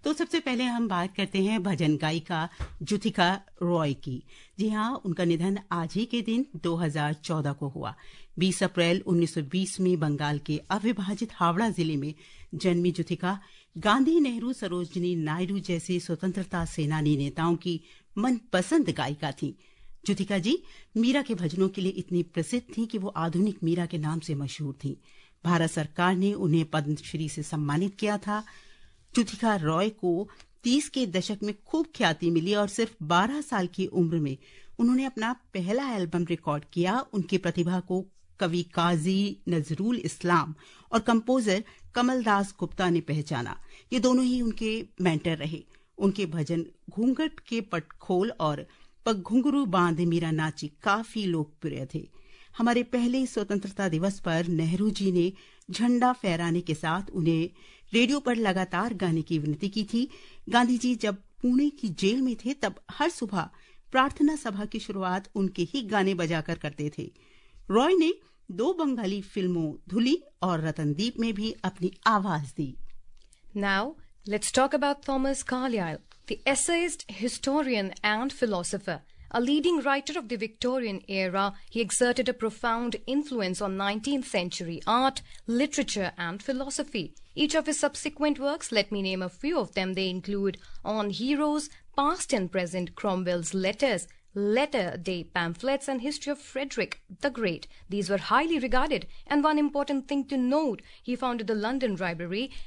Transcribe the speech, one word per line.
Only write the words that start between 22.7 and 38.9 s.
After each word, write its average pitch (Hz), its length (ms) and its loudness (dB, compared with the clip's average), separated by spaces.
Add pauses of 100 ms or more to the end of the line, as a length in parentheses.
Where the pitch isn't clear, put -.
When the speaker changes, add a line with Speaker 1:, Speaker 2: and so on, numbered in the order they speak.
Speaker 1:
थीं 226 100 0
कि 226 120 -4
वो 190 180 -4
आधुनिक 175 480 2
मीरा 170 220 2
के 170 120 -6
नाम 156 220 -2
से 156 140 -4
मशहूर 139 400 -6 (100)
थीं। 139 100 -2 (500)
भारत 165 260 4
सरकार 175 460 0
ने 196 160 2
उन्हें 165 380 2
पद्मश्री 151 580 -2
से 147 140 -6
सम्मानित 151 580 0
किया 208 180 0
था। 208 240 -4 (720)
जुथिका 226 420 2
रॉय 170 340 2
को 185 380 0 (340)
तीस 262 260 2
के 254 180 -2
दशक 190 360 -2
में 208 120 -4 (120)
खूब - 200 0 (100)
ख्याति 170 340 2
मिली 170 240 2
और 208 140 2
सिर्फ 226 340 -2
बारह 190 380 2
साल 202 260 -2
की 185 200 -2
उम्र 170 320 2
में 139 180 0 (420)
उन्होंने 247 260 4
अपना 233 280 -2 (220)
पहला 214 400 0
एल्बम 175 360 0
रिकॉर्ड 147 420 -2
किया। 185 260 2 (140)
उनकी 190 260 0
प्रतिभा 175 420 0
को 185 240 -4 (360)
कवि 175 220 0 (120)
काजी 175 460 2 (280)